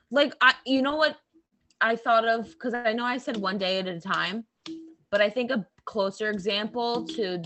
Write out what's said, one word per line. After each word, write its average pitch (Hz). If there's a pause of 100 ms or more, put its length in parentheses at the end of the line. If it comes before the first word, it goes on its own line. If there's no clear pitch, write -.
(120)
Like, 285
I, 254 (120)
you 262
know 294
what 302 (640)
I 233
thought 226
of? 226
'Cause 240
I 240
know 240
I 247
said 240
One 190
Day 190
at 185
a 170
Time, 180 (640)
but 202
I 208
think 240
a 220 (200)
closer 202
example 220
to 180